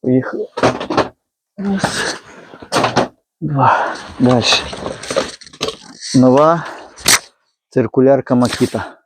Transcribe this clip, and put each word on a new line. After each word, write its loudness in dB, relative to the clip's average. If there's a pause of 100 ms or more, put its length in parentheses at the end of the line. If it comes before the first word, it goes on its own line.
Поїхали. -2 (1080)
Раз. -4 (1200)
Два. 0 (240)
Далі. 4 (1700)
Нова 4 (1000)
циркулярка 2
Makita. 0 (240)